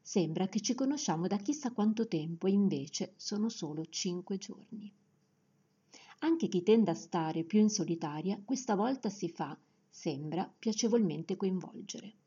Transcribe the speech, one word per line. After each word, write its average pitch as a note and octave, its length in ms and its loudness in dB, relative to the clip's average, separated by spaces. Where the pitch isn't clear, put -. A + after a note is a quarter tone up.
Sembra F3 460 0
che G3+ 140 0
ci A3 120 -2
conosciamo A#3+ 540 0
da G3 100 0
chissà B3+ 340 -4
quanto A3 360 2
tempo E3 400 -2
e G3 40 4
invece F3+ 680 2
sono G#3+ 320 -2
solo D#3+ 380 -6
cinque F3+ 520 -4
giorni. G#3 520 -14
Anche E4 280 2
chi F3 160 2
tende G#3+ 260 8
a E3 60 2
stare D#3+ 480 -2
più G#3 160 4
in G#3+ 100 8
solitaria, E3 720 -2
questa - 300 -2
volta A#3 360 0
si F#3 200 -4
fa, D#3 260 -8
sembra, D#3 720 -4
piacevolmente G#3+ 760 2
coinvolgere. F#3+ 800 -4